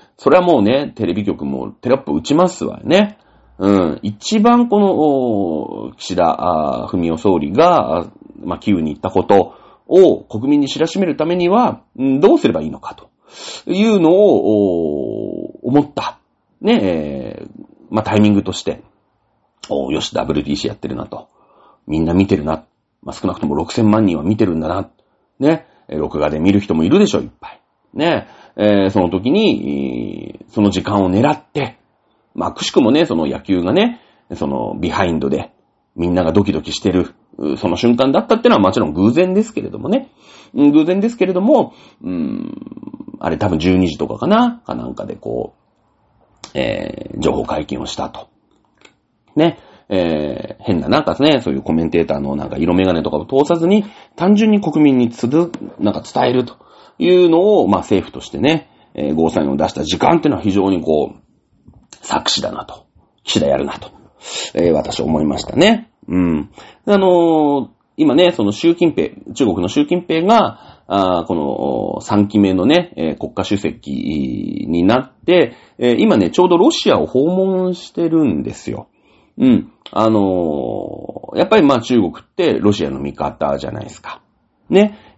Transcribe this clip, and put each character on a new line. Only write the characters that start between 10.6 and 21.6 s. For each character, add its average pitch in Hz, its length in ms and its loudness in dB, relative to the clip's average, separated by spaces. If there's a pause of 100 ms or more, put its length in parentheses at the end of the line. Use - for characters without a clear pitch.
に 135 80 -2
知 135 100 -8
ら 160 80 0
し 165 120 -6
め 190 80 0
る 143 100 -4
た 151 80 -2
め 175 120 -2
に 175 120 0
は、 202 340 0 (140)
う 127 60 -6
ん、 135 180 2
ど 226 140 8
う 320 40 4
す - 80 0
れ 110 60 2
ば 80 100 -2
い 78 60 -6
い - 20 -8
の 69 100 -14
か - 140 -14
と - 160 -20 (600)
い 220 160 2
う 208 140 4
の 160 100 4
を、 82 1500 0
お、 - 60 -6
思 143 140 4
っ 147 100 -6
た。 - 260 -10 (420)
ね、 220 220 2
え 71 640 -4
ー、 - 60 -20 (400)
ま 107 100 0
あ、 - 20 -4
タ - 140 -2
イ 104 40 4
ミ 104 100 6
ン - 20 4
グ 98 100 2
と 95 100 -6
し - 100 -10
て、 - 200 -6 (840)
お、 69 240 -4
よ 78 80 -2
し、 - 140 -10
ダ 60 100 -2
ブ 69 100 -4
リ 69 60 -2
ュ - 20 -4
ー 71 40 -6
テ 71 60 -4
ィ - 20 -2
ー - 20 -6
シ - 100 -6
ー - 40 -4
や - 40 -12
っ - 40 -20
て - 100 -10
る 65 80 -8
な - 100 -10
と。 - 220 -16 (580)